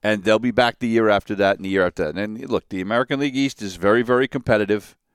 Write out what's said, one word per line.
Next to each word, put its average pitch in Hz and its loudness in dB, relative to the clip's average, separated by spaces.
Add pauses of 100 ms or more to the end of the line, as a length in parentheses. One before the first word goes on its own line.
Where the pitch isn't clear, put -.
And 104 -2
they'll 110 4
be 120 -2
back 117 0
the 123 -4
year 113 4
after 101 0
that 98 2
and 95 -14
the 95 -6
year 95 2
after 87 -4
that. 85 -8
And 110 -10
look, 107 -4
the 95 -8
American 120 -2
League 143 -4
East 135 -4
is 92 -10
very, 101 2
very 123 2
competitive. 107 -2 (180)